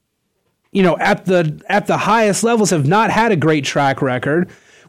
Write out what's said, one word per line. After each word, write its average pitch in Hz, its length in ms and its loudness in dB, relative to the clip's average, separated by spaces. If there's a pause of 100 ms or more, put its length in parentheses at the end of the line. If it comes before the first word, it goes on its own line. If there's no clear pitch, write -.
(720)
you 196 120 0
know, 170 160 2
at 185 260 -2
the, 175 420 0
at 208 200 -2
the 160 100 0
highest 208 480 0
levels 226 240 2
have 156 180 0
not 208 240 2
had 220 220 0
a 185 40 2
great 151 280 0
track 139 380 -2
record. 139 480 -2 (380)